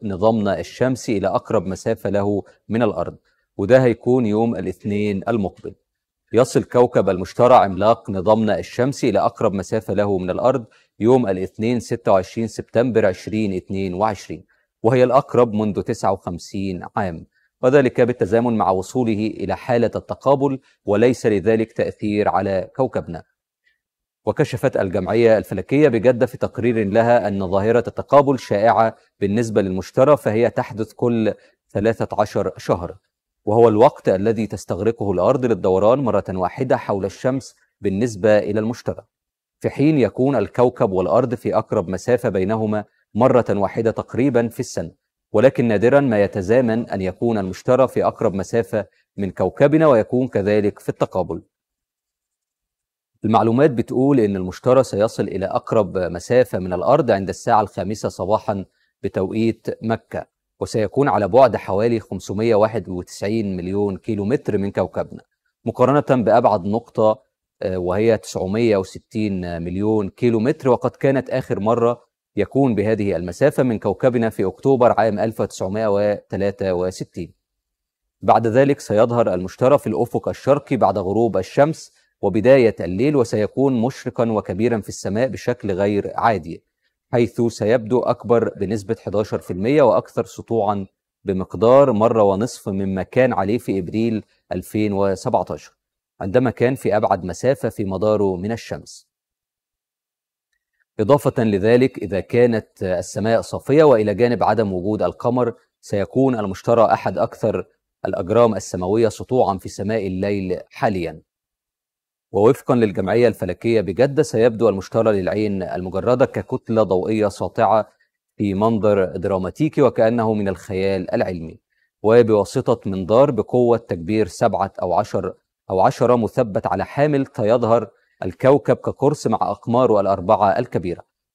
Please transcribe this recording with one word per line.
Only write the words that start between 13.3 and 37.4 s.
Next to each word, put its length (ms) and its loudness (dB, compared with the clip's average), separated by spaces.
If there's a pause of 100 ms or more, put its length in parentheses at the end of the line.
اتنين 400 -6
وعشرين، 520 -6 (380)
وهي 200 4
الأقرب 500 2
منذ 280 -2
تسعة 300 -4
وخمسين 720 -8 (100)
عام، 320 -6 (340)
وذلك 400 2
بالتزامن 560 0
مع 140 0
وصوله 560 -2
إلى 280 -6
حالة 400 0
التقابل، 640 -2 (260)
وليس 400 2
لذلك 460 0
تأثير 580 -4
على 460 -2
كوكبنا. 480 -6 (1040)
وكشفت 520 -2
الجمعية 600 2
الفلكية 500 0
بجدة 380 2
في 120 -4
تقرير 500 -2
لها 400 4
أن 200 -4
ظاهرة 400 2
التقابل 520 2
شائعة 560 2 (240)
بالنسبة 420 0
للمشتري، 560 2
فهي 320 0
تحدث 440 -6
كل 400 0 (380)
ثلاثة 500 -2
عشر 360 -2
شهر، 400 -6 (480)
وهو 220 6
الوقت 420 4
الذي 380 0
تستغرقه 640 -4
الأرض 340 0
للدوران 540 2
مرة 300 -2
واحدة 480 -2
حول 280 -4
الشمس 500 -6 (260)